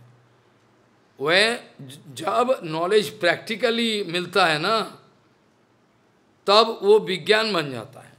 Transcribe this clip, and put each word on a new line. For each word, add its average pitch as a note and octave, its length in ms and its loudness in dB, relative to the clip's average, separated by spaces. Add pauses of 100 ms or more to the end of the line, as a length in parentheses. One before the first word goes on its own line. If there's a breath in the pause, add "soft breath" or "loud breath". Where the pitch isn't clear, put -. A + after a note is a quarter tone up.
(1200)
वह G3 360 2 (240)
ज-, C3 340 -20
जब A3+ 500 -2
knowledge F3 560 0
practically A3 840 -2
मिलता F3+ 420 0
है D#3 120 2
ना, G3 420 -4 (1500)
तब A3 360 4
वो G#3 160 6
विज्ञान G3 540 -2
बन D#3 180 -2
जाता A2+ 300 -12
है। - 180 -20